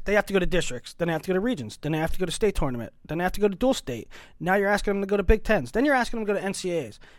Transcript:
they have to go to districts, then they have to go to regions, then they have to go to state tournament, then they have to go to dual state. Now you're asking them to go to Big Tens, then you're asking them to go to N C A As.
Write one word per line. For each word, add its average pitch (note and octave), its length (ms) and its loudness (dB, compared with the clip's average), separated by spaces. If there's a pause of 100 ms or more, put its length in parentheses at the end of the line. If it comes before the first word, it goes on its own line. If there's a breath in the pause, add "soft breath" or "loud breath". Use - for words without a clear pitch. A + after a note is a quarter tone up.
they G3 100 -2
have G#3 140 2
to G3+ 60 -2
go F#3+ 60 2
to F3+ 60 2
districts, - 480 -2
then E3+ 140 -2
they E3 60 0
have D#3 100 -2
to - 40 -6
go F#3 60 0
to F#3 60 2
regions, A3 420 -4
then D3+ 120 -2
they D#3+ 40 0
have D#3 140 0
to - 80 2
go F#3 60 0
to E3+ 60 -4
state G3+ 220 0
tournament, B2 380 -2 (140)
then D3+ 120 -6
they F3 60 0
have F3+ 80 2
to G3+ 100 -6
go G#3 60 6
to G3 80 0
dual B3+ 180 4
state. - 360 -6 (300 loud breath)
Now F3+ 160 2
you're G3+ 120 2
asking G3+ 260 2
them G3 80 0
to G3 60 -2
go G3+ 100 2
to G3 60 0
Big G#3+ 200 6
Tens, E3+ 280 0
then A#3+ 140 2
you're D4 100 4
asking A#3 240 -2
them G#3+ 80 -4
to G#3 60 0
go F#3+ 60 -2
to E3 60 -6
N G3 80 -2
C F#3 200 -6
A D3+ 140 -4
As. G2+ 120 -18 (200 loud breath)